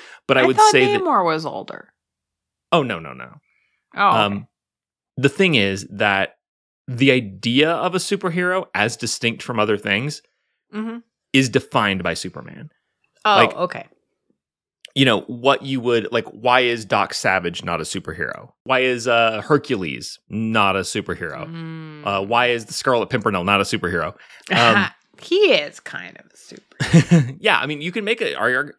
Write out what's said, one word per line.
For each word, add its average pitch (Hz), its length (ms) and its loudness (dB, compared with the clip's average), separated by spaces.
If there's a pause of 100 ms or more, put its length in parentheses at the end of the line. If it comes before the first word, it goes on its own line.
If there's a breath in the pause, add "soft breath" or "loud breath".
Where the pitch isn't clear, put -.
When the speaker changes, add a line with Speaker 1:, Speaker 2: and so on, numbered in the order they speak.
(280 loud breath)
Speaker 1:
But 131 100 4
I 131 40 6
Speaker 2:
I 127 40 6
Speaker 1:
would 131 100 4
Speaker 2:
thought 427 160 8
Speaker 1:
say - 160 6
Speaker 2:
Namor 311 340 2
Speaker 1:
that 175 40 2
Speaker 2:
was 160 200 -2
older. - 480 -12 (760)
Speaker 1:
Oh, 165 120 4
no, 107 160 -6
no, 73 140 -14
no. 62 220 -18 (600)
Speaker 2:
Oh, 202 140 2
okay. 120 80 4
Speaker 1:
Um, 101 300 0 (680)
the 127 120 4
thing 190 260 2
is 98 360 0
that 101 460 0 (500)
the 131 240 2
idea 123 600 2
of 175 220 -2
a 185 60 0
superhero 185 720 -4
as - 240 0
distinct 117 460 -6
from 117 160 -6
other 107 180 0
things 110 440 -4 (520)
Speaker 2:
Mm-hmm. 226 260 -10 (340)
Speaker 1:
is 135 160 2
defined 107 540 -2
by 85 100 -2
Superman. - 560 -14 (560)
Speaker 2:
Oh, 208 100 4
Speaker 1:
Like, 175 200 4
Speaker 2:
okay. 170 320 -6 (1080)
Speaker 1:
you 135 80 4
know, 117 180 2
what 123 420 0
you 135 180 -4
would, 117 300 0
like, 113 160 -2
why 123 340 2
is 120 240 0
Doc 101 300 0
Savage 90 500 -2
not 85 160 -4
a - 20 -6
superhero? - 680 -10 (120)
Why 127 180 0
is, 127 260 0
uh, 113 340 2
Hercules 95 800 -2 (100)
not 107 460 2
a 95 60 0
superhero? 87 680 -6
Speaker 2:
Mm. - 560 -14
Speaker 1:
Uh, 101 200 0
why 120 260 2
is 113 140 -4
the - 80 -16
Scarlet 120 360 0
Pimpernel 101 340 -2
not 101 180 2
a - 20 2
superhero? 87 520 -4 (360 loud breath)
Um, 175 400 4
Speaker 2:
<laughs> - 40 -20 (260)
He - 140 -2 (160)
is 147 300 -2
kind - 360 -16
of - 140 -20
a - 60 -20
super- - 1000 2
Speaker 1:
<laughs> - 60 -20
Yeah, 196 180 4
I - 60 -4
mean, 147 160 -6
you 165 100 -8
can 208 140 -6
make 233 160 -4
a, 78 140 -4
ar-, 127 440 -2